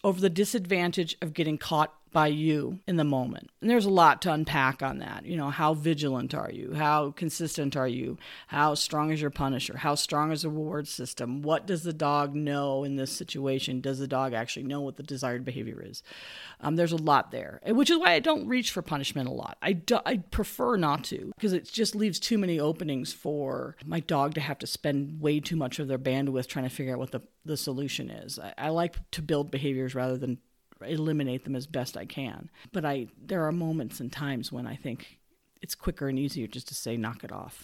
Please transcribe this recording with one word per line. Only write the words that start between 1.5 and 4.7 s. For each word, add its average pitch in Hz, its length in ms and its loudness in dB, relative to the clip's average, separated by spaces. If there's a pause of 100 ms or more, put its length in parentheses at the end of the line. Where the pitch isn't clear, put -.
caught 156 360 2 (180)
by 156 160 6
you 151 600 2
in 185 80 2
the 160 80 4
moment. 131 460 0 (100)
And 208 100 0
there's 240 140 6
a 202 60 2
lot 170 320 10
to 180 100 2
unpack 151 500 2